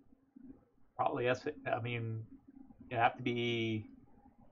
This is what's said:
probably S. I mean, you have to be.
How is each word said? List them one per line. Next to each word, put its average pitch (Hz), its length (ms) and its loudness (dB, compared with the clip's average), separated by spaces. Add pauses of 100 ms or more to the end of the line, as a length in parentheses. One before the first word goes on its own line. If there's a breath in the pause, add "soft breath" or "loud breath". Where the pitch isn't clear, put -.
(960)
probably 139 320 2
S. 127 200 2 (180)
I 120 160 2
mean, 113 400 -2 (680)
you 123 60 -2
have 120 200 6
to 123 60 -6
be. 117 680 2 (600)